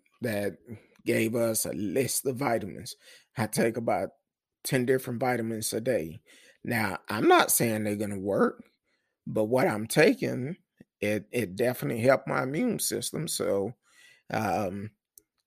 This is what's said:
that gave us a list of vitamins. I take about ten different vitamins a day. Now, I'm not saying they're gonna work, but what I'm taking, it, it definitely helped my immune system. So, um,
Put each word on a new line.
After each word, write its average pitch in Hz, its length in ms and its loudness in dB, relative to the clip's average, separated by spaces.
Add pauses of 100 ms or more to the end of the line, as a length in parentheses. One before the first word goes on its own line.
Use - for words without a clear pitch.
(220)
that 104 380 -2 (460)
gave 113 300 2
us 117 320 0
a 64 60 -6
list 104 540 0
of 131 100 -2
vitamins. 113 600 -4 (400)
I 107 100 0
take 117 300 0
about 110 340 0 (540)
ten 127 220 2
different 127 340 0
vitamins 113 520 -2
a 110 80 -2
day. 98 400 -2 (440)
Now, 107 340 0 (100)
I'm 110 200 2
not 349 220 6
saying 110 340 2
they're 104 120 0
gonna 101 220 -4
work, 98 460 0 (640)
but 123 180 0
what 127 220 2
I'm 110 200 0
taking, 147 720 2 (440)
it, 104 320 0
it 98 240 -2
definitely 123 460 0
helped 131 260 4
my 139 140 0
immune 170 360 -2
system. 147 500 -4
So, 98 460 -2 (580)
um, 101 580 -2 (560)